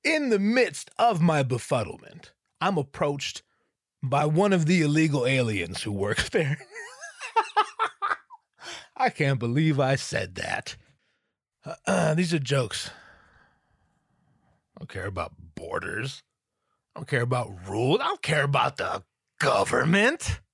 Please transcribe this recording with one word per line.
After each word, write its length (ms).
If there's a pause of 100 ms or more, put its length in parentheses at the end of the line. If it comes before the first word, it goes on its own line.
In 280
the 100
midst 580
of 240
my 220
befuddlement, 880 (320)
I'm 140
approached 680 (580)
by 240
one 280
of 140
the 160
illegal 440
aliens 560
who 80
works 380
<laughs> 20
there. 280 (2250)
I 140
can't 300
believe 420
I 140
said 400
that. 420 (880)
Uh, 100 (100)
uh, 280
these 200
are 60
jokes. 500 (1900)
I 20
don't 100
care 180
about 260 (220)
borders. 680 (720)
I 40
don't 100
care 120
about 460
rules. 320
I 60
don't 160
care 220
about 340
the 260 (380)
government. 960 (140)